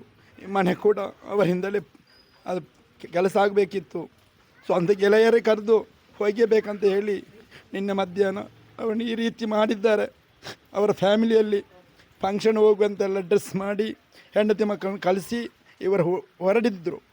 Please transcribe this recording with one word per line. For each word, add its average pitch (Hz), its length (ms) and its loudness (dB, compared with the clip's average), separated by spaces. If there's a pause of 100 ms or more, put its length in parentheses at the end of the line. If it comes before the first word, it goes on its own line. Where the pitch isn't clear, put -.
(440)
ಈ - 20 -20
ಮನೆ 190 280 0 (120)
ಕೂಡ 208 140 2 (340)
ಅವರಿಂದಲೇ 190 460 -2 (680)
ಅದು 180 160 -6 (540)
ಕೆಲಸ 185 220 0
ಆಗಬೇಕಿತ್ತು. 202 640 -2 (640)
ಸ್ವಂತ 175 260 0
ಗೆಳೆಯರೇ 220 500 4
ಕರೆದು 214 360 2 (420)
ಹೋಗಬೇಕಂತ 208 640 0
ಹೇಳಿ 202 340 0 (560)
ನಿನ್ನೆ 196 200 -4
ಮಧ್ಯಾಹ್ನ 196 460 -2 (400)
ಅವನು 226 240 -4
ಈ 226 120 -4
ರೀತಿ 226 300 -4
ಮಾಡಿದ್ದಾರೆ. 214 600 0 (680)
ಅವರ 208 180 2
ಫ್ಯಾಮಿಲಿಯಲ್ಲಿ 214 680 2 (640)
ಫಂಕ್ಷನ್ 208 340 0
ಹೋಗುವಂತೆಲ್ಲ 202 640 2 (100)
ಡ್ರೆಸ್ - 260 0
ಮಾಡಿ 202 420 -4 (380)
ಹೆಂಡತಿ 214 280 2
ಮಕ್ಕಳನ್ನು 196 440 -4
ಕಳಿಸಿ 196 320 -2 (420)
ಇವರು 190 280 2
ಹೊ-, 180 160 -4 (140)
ಹೊರಡಿದ್ರು. 190 580 0 (160)